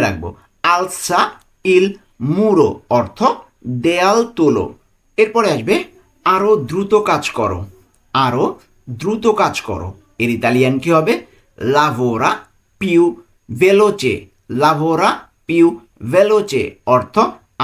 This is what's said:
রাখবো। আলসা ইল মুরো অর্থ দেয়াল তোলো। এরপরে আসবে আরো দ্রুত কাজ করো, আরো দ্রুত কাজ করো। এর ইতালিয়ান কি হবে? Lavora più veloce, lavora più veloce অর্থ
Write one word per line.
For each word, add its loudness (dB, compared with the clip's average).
রাখবো। -6
আলসা -2
ইল 4
মুরো 2
অর্থ -4
দেয়াল 2
তোলো। 2
এরপরে 0
আসবে -2
আরো 0
দ্রুত -2
কাজ 0
করো, -2
আরো -2
দ্রুত -4
কাজ 0
করো। -8
এর 0
ইতালিয়ান 2
কি -2
হবে? 2
Lavora 0
più 2
veloce, 2
lavora 0
più 4
veloce 2
অর্থ -2